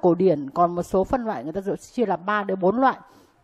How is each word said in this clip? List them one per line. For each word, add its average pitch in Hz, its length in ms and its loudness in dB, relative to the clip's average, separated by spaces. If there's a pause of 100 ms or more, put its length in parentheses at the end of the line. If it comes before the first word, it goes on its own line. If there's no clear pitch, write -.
cổ 175 140 4
điển, 160 340 2
còn 175 260 0
một 175 80 -4
số 190 200 0
phân 247 220 -2
loại 170 180 -6
người 156 100 -8
ta 196 80 -6 (320)
chia 247 120 0
làm 185 200 -2
ba 208 180 -2
đến 190 160 -4
bốn 202 220 2
loại. 254 140 2 (480)